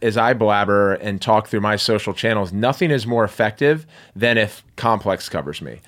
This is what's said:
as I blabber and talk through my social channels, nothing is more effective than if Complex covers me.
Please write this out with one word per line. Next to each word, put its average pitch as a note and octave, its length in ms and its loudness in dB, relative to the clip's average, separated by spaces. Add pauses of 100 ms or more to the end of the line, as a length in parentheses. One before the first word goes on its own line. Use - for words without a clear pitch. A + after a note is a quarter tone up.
as A2 140 0
I A#2+ 180 4
blabber G2+ 600 2
and G2+ 260 -6
talk G#2+ 280 2
through G#2+ 140 -4
my G#2 140 0
social G#2 380 -2
channels, G#2 400 -2
nothing C3 380 0
is A#2 160 -2
more A#2 160 0
effective C#3 640 0 (280)
than A#2 220 2
if G#2 260 -2 (120)
Complex G#2 520 -2
covers C#2+ 340 -8
me. B1+ 260 -16